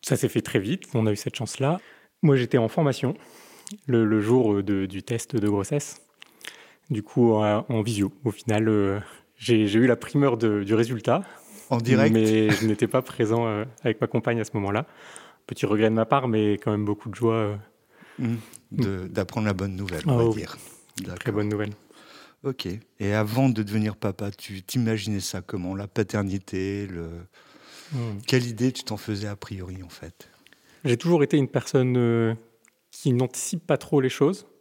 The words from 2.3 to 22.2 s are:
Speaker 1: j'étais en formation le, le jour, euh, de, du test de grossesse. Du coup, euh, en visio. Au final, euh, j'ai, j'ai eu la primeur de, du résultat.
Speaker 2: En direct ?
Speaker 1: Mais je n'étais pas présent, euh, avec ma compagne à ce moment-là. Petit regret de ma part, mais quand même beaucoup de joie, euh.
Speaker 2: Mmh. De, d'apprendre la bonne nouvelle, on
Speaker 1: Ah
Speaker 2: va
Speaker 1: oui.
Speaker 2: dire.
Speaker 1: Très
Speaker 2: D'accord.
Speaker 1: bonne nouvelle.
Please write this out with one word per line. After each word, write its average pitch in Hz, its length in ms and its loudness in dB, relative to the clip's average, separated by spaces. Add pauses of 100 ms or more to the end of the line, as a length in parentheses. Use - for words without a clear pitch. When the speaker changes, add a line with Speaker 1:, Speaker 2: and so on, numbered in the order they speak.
Speaker 1:
j'étais 123 220 0
en 113 100 2
formation 135 460 0 (720)
le, 117 200 4
le 107 160 2
jour, 113 320 4
euh, 101 80 0
de, 98 240 -2
du 95 160 -8
test - 340 -6
de 104 120 0
grossesse. 101 520 -2 (880)
Du 104 140 -4
coup, 117 320 4
euh, 107 340 2
en 113 140 0
visio. 101 280 0 (140)
Au 117 60 0
final, 110 400 0
euh, 101 300 2 (360)
j'ai, 110 300 2
j'ai 104 140 4
eu 127 60 6
la 120 100 4
primeur 139 420 0
de, 107 240 2
du 101 120 0
résultat. 120 500 0 (440)
Speaker 2:
En 123 100 0
direct ? 113 360 4
Speaker 1:
Mais 110 360 4
je 104 160 2
n'étais 107 200 0
pas 127 160 0
présent, 117 440 -2
euh, 107 180 -4 (180)
avec 113 180 0
ma 123 60 0
compagne 117 340 0
à 107 40 -2
ce - 100 -14
moment-là. 104 320 -2 (640)
Petit - 180 -4
regret 107 240 4
de 110 40 0
ma 113 120 2
part, 131 220 2
mais 107 260 2
quand 104 160 -4
même 104 140 0
beaucoup 104 260 -6
de 98 40 -10
joie, 113 200 0
euh. 104 220 -2 (640)
Speaker 2:
Mmh. 117 160 -2 (380)
De, 98 360 -2
d'apprendre 107 380 -2
la 104 80 2
bonne 95 220 -4
nouvelle, 92 300 -6
on 143 60 2
Speaker 1:
Ah 120 60 4
Speaker 2:
va 117 80 4
Speaker 1:
oui. 113 100 2
Speaker 2:
dire. - 200 -10 (400)
Speaker 1:
Très 98 100 -10
Speaker 2:
D'accord. 92 280 -6
Speaker 1:
bonne 104 140 -2
nouvelle. 104 240 -4 (720)